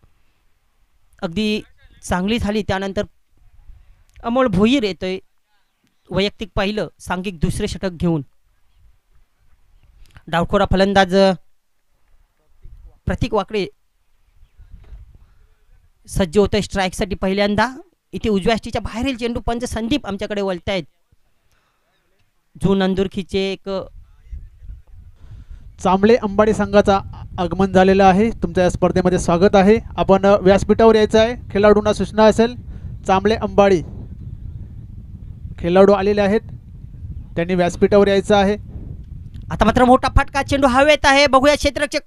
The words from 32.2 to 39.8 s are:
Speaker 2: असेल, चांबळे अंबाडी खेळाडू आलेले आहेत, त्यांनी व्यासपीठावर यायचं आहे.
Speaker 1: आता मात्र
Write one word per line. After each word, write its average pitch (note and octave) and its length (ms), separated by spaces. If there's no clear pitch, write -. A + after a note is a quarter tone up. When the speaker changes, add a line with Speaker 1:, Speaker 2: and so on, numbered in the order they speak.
Speaker 2:
असेल, A3+ 300
चांबळे G3 320
अंबाडी G3 480
खेळाडू F#3+ 340
आलेले G3+ 280
आहेत, G3+ 200
त्यांनी E3+ 180
व्यासपीठावर F#3+ 540
यायचं G3 280
आहे. G3+ 200
Speaker 1:
आता E3 140
मात्र A3+ 200